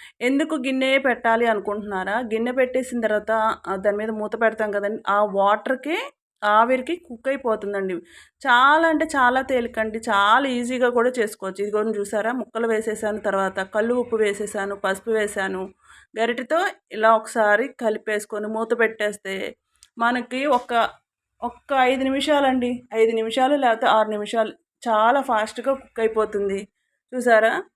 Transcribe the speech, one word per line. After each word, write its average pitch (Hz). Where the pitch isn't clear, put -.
ఎందుకు 277
గిన్నె 262
పెట్టాలి 240
అనుకుంటున్నారా? 208
గిన్నె 226
పెట్టేసిన 254
తర్వాత, 214
ఆ, 190
దాని 202
మీద 220
మూత 214
పెడతాం 220
కదండి, 202
ఆ 202
వాటర్‌కే, 214
ఆవిరికి 247
కుక్ 247
అయిపోతుందండి. 208
చాలా 277
అంటే 320
చాలా 262
తేలికండి, 226
చాలా 226
ఈజీగా 247
కూడా 240
చేసుకోవచ్చు. 202
ఇదిగోండి 214
చూసారా, 208
ముక్కలు 233
వేసేసాను, 220
తర్వాత 196
కల్లు 214
ఉప్పు 240
వేసేసాను, 202
పసుపు 196
వేసాను, 202
గరిటెతో 240
ఇలా 220
ఒకసారి 220
కలిపేసుకొని 214
మూత 220
పెట్టేస్తే 208
మనకి 247
ఒక, 254
ఒక్క -
ఐదు 262
నిమిషాలండి, 262
ఐదు 226
నిమిషాలు 226
లేకపోతే 240
ఆరు 214
నిమిషాలు 214
చాలా 233
ఫాస్ట్‌గా 240
కుక్ -
అయిపోతుంది. 208
చూసారా 240